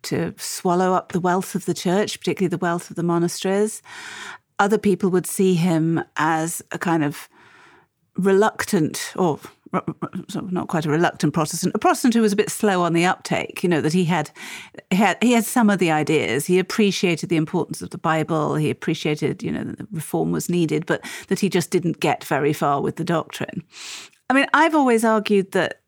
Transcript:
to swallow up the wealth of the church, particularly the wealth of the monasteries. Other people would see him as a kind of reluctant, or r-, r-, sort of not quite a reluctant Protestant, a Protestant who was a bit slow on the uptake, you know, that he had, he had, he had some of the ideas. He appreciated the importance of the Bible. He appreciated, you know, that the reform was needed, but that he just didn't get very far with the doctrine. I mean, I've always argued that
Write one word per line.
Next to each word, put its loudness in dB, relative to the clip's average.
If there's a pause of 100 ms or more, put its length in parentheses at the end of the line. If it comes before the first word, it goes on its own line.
to -4
swallow 0
up -2
the -2
wealth 0
of -6
the -2
church, -2
particularly -2
the -4
wealth -4
of -14
the -4
monasteries. 0 (720)
Other 2
people 2
would 0
see 2
him 2 (120)
as -2
a -8
kind 0
of -6 (880)
reluctant, 2
or 0 (340)
r-, -2 (180)
r-, -8 (180)
sort -8
of -8
not -4
quite -2
a -2
reluctant 2
Protestant, -2
a 0
Protestant 2
who 4
was 4
a 0
bit 2
slow 2
on 2
the 4
uptake, -2
you 2
know, 4
that 0
he 4
had, 0 (580)
he 2
had, 4
he 4
had 4
some 2
of 2
the 2
ideas. 0
He 4
appreciated 0
the 2
importance -2
of -12
the -12
Bible. 0
He 0
appreciated, -2
you -4
know, -6
that -10
the -14
reform -4
was -4
needed, 0
but -2 (220)
that -2
he 0
just -2
didn't 0
get 0
very 0
far 0
with -4
the -8
doctrine. -4 (680)
I 2
mean, 2
I've 4
always 4
argued 2
that 0